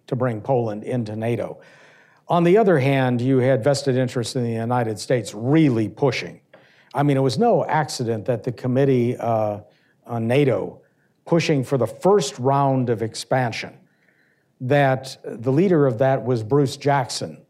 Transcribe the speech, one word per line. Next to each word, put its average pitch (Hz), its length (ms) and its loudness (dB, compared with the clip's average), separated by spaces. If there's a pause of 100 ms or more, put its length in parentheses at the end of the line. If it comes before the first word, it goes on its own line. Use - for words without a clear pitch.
to 135 80 -4
bring 117 240 -2
Poland 110 460 -2
into 113 300 -6
nato. 113 440 -6 (720)
On 170 160 2
the 175 120 6
other 196 220 4
hand, 127 400 2
you 131 200 2
had 123 220 2
vested 139 360 0
interest 123 400 -4
in 123 60 -2
the 117 80 -2
United 113 480 -2
States - 340 -4
really 117 560 2
pushing. - 500 -4 (540)
I 139 100 0
mean, 143 140 2
it 135 40 2
was 135 160 0
no 208 280 4
accident 117 600 -4
that 123 180 -2
the 123 100 -4
Committee, 127 640 2
uh, 110 420 -2 (480)
on 113 200 -4
nato 131 540 0 (440)
pushing 156 380 0
for 135 140 -2
the 117 100 0
first - 520 0
round 135 500 0
of 113 120 -2
expansion, 117 760 -4 (840)
that 131 640 0
the 117 260 -4
leader 165 340 4
of 120 120 0
that 131 260 2
was 120 180 0
Bruce 139 360 0
Jackson, 127 720 -4